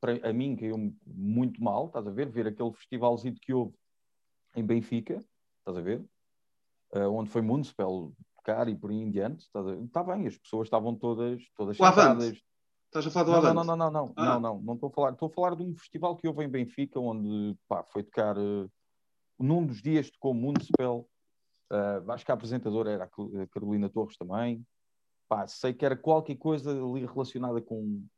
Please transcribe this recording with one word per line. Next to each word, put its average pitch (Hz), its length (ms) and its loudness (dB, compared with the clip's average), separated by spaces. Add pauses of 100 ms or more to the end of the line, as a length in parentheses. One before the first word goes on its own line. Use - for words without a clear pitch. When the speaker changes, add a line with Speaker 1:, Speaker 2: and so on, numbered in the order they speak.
Speaker 1:
para, 120 280 0
a 110 40 0
mim 127 240 0
caiu-me 110 400 -4 (100)
muito 107 560 0
mal, 117 240 0
estás 117 200 -6
a 104 40 -6
ver? 127 200 -4
Ver 113 160 -2
aquele 110 260 -2
festivalzinho 120 680 -2
que - 120 -4
houve 123 220 0 (800)
em 117 80 -2
Benfica, 117 600 -2 (360)
estás 90 160 -6
a 87 40 -4
ver? 101 240 -4 (880)
Ah, 101 160 2
onde 107 220 0
foi 117 120 0
Municipal 101 680 -2 (240)
tocar 113 320 0
e 107 80 -2
por 104 140 -8
aí 107 80 -2
em 110 120 -4
diante, 104 340 -2
estás 98 220 -6
a 95 80 -4
ver? 113 160 -8
Tá 170 140 -2
bem, 180 220 -2
as - 120 -6
pessoas 110 280 -4
estavam 113 300 0
todas, 120 460 -4 (140)
todas 104 220 -4
Speaker 2:
O - 60 8
Avante. 165 400 10
Speaker 1:
sentadas. 113 140 -4 (480)
Speaker 2:
Estás 156 200 -4
a 156 40 -2
falar 170 140 4
do 165 80 4
Speaker 1:
Não, 165 100 8
não, 160 100 8
Speaker 2:
Avante? 165 120 4
Speaker 1:
não, 165 120 0
não, - 0 -
não, 165 140 2
não, 147 260 -4
Speaker 2:
Ah. 151 100 0
Speaker 1:
não, 127 140 4
não, 110 220 -4
não 113 120 -4
estou 120 140 -6
a 135 40 -8
falar, 139 200 2
estou 156 160 -4
a 160 40 -8
falar 180 240 2
de 165 60 -6
um 180 140 -6
festival 170 400 -4
que 170 120 -6
houve 151 160 -2
em 143 40 -4
Benfica, 127 520 -4
onde, 104 560 -2 (120)
pá, 90 160 -2
foi - 200 -6
tocar, 104 320 0
eh, 101 320 -2 (680)
num 160 280 2
dos 110 160 -6
dias 151 280 2
tocou 131 240 -2
Municipal, 123 720 0 (640)
eh, 101 360 0
acho 120 160 -8
que - 80 2
a - 20 6
apresentadora 110 560 -2
era 95 140 -4
a 92 40 -16
Cl-, 101 340 -8
a 95 40 -6
Carolina 104 420 -2
Torres 107 280 -4
também, 113 500 -4 (640)
pá, 104 180 -2
sei - 260 -4
que 147 140 -4
era 131 100 2
qualquer 156 400 2
coisa 147 360 -2
ali 131 340 -4
relacionada 123 560 -4
com 107 420 -6 (140)